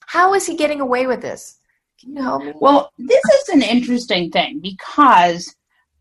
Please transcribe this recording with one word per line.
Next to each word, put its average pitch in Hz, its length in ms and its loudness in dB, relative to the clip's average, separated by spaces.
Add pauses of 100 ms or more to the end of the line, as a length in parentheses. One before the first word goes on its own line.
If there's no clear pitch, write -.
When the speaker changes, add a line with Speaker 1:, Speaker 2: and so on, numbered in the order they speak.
Speaker 1:
how 359 260 2
is 381 140 0
he 330 80 -6
getting 294 240 -2
away 254 260 -2
with 247 160 -4
this? - 360 -12 (420)
Can 269 160 -18
you 277 60 -10
help 269 240 -6
me? 294 100 -12
Speaker 2:
Well, 285 420 2
this 302 260 0 (180)
is - 80 -10
an 285 140 2
interesting 226 680 -2
thing 160 300 -4
because, 185 920 2 (480)